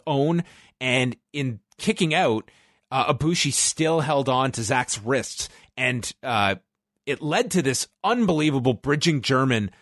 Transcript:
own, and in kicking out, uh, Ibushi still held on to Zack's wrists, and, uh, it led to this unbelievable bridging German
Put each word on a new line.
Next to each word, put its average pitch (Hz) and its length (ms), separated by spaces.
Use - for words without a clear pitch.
own, 156 380
and 127 360
in 131 280
kicking 185 360
out, 135 360
uh, 131 240
Ibushi 156 380
still 160 480
held 139 280
on 131 240
to 117 100
Zack's 123 380
wrists, 117 480
and, 127 360
uh, 101 340
it 143 180
led 180 300
to 180 100
this 131 240
unbelievable 156 720
bridging 147 480
German 127 480